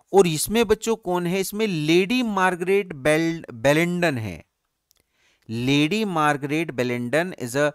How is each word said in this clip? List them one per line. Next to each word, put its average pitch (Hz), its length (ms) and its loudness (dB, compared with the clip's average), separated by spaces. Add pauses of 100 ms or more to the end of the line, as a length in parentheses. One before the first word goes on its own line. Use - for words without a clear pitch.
(140)
और 190 140 8
इसमें 202 400 0
बच्चों 220 280 0
कौन 180 320 -2
है? 185 120 -2
इसमें 208 280 -4
लेडी 180 560 2
मार्गरेट 185 720 0
बेल-, 156 600 0
बेलेंडन 156 640 2
है। 98 340 -8 (1000)
Lady 143 540 2
Margaret 151 680 -2
Bellenden 123 680 -2
is 120 160 -6
a 143 200 2